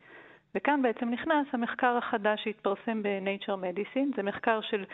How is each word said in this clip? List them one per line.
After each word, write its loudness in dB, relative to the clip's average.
וכאן 2
בעצם 2
נכנס 2
המחקר 2
החדש 0
שהתפרסם -2
ב-Nature -2
Medicine, -2
זה -2
מחקר 0
של, -2